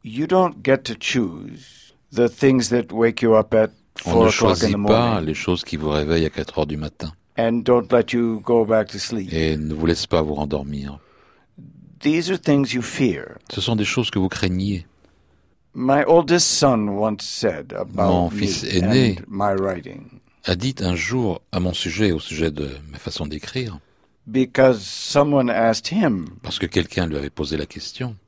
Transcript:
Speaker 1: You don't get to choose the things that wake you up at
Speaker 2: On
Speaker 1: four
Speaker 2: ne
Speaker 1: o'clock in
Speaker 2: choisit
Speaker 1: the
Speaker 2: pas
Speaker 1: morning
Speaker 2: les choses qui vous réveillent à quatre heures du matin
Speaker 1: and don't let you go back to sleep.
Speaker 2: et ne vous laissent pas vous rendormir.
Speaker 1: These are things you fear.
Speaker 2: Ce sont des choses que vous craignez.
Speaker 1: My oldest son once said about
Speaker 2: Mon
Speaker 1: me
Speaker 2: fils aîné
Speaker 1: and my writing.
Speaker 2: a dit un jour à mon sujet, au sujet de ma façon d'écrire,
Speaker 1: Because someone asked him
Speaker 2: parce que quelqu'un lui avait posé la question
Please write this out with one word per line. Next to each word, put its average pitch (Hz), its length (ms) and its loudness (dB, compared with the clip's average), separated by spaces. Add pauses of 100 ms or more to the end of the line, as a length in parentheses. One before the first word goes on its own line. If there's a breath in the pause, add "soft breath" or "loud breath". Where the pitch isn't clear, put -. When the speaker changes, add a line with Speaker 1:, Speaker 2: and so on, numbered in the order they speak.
Speaker 1:
You 117 220 -6
don't 180 380 2
get 135 220 4
to 117 140 -6
choose - 920 -6 (200)
the 117 160 4
things 131 400 2
that 120 240 0
wake 113 280 2
you 113 140 6
up 110 180 4
at 110 160 4 (360)
Speaker 2:
On 85 60 -4
Speaker 1:
four 113 140 6
Speaker 2:
ne 110 40 6
Speaker 1:
o'clock - 20 4
in 107 240 4
Speaker 2:
choisit 95 140 0
Speaker 1:
the 101 180 0
Speaker 2:
pas 117 240 4
Speaker 1:
morning 90 160 -2
Speaker 2:
les 78 60 -2
choses 87 320 -2
qui - 120 -8
vous 76 120 -4
réveillent 76 360 2
à 76 40 -2
quatre - 300 -8
heures 78 80 0
du 76 100 -6
matin 76 340 -10 (260)
Speaker 1:
and 117 260 0
don't 123 280 2
let 120 220 2
you 117 320 -2
go 117 200 4
back 107 240 2
to 98 100 -12
sleep. 95 320 -6
Speaker 2:
et 80 260 0
ne 78 160 -6
vous 78 140 -4
laissent 82 200 2
pas 82 140 2
vous 76 140 -2
rendormir. 71 640 -6 (1000 soft breath)
Speaker 1:
These 160 300 0
are 180 80 0
things 139 340 2
you 123 80 -2
fear. 107 560 -2 (140)
Speaker 2:
Ce 98 100 -6
sont 117 140 0
des 104 100 0
choses - 260 -2
que 101 80 -2
vous 95 100 2
craignez. 92 560 -2 (880)
Speaker 1:
My 135 320 2
oldest 165 420 4
son 113 420 2
once 104 340 -2
said 78 500 -4
about - 220 -8
Speaker 2:
Mon 90 340 2
Speaker 1:
me 104 80 -6
Speaker 2:
fils 98 280 -4
aîné 104 540 2
Speaker 1:
and - 100 -16
my 98 280 -2
writing. - 640 -8 (260)
Speaker 2:
a 92 100 2
dit 127 260 -4
un 90 140 0
jour 107 460 -2 (120)
à 92 80 -2
mon 90 120 -2
sujet, 92 380 0
au 78 80 -2
sujet 80 320 -4
de 73 180 -6 (220)
ma 71 60 -16
façon - 300 -8
d'écrire, 85 520 -10 (480)
Speaker 1:
Because 127 540 4
someone 143 680 0
asked 113 420 0
him 143 340 0 (180)
Speaker 2:
parce - 160 -8
que 92 80 -2
quelqu'un 87 400 -2
lui 76 100 -4
avait 71 120 -6
posé 76 280 -6
la 73 80 -4
question - 500 -12 (120)